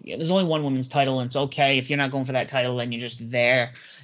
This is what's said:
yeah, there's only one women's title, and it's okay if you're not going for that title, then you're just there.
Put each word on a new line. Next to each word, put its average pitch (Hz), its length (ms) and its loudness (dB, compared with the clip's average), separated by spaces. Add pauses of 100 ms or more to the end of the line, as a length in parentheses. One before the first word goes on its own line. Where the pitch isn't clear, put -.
yeah, 78 140 -10
there's 160 140 -2
only 190 140 4
one 156 180 2
women's 131 240 0
title, 135 340 2
and 120 80 -2
it's 127 60 -10
okay 139 440 2
if 127 120 -4
you're 147 60 0
not 139 160 0
going 135 120 -2
for 131 80 -6
that 123 160 0
title, 123 280 0
then 123 160 -4
you're 117 80 -6
just 117 300 -10
there. 123 420 2 (320)